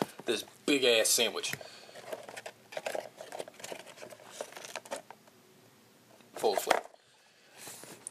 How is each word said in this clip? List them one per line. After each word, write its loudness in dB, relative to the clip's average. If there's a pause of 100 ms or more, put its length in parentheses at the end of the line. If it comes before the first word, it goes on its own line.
(260)
this 2 (220)
big 6
ass 8
sandwich. 2 (4000)
Full 4
of 4
flavor. 4 (1300)